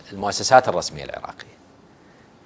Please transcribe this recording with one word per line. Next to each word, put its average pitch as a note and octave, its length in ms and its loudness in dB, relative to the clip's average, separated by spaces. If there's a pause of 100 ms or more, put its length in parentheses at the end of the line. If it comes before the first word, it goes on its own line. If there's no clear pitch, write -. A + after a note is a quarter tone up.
(140)
المؤسسات G#2 560 4
الرسمية E2 340 -4
العراقية. - 540 -16 (880)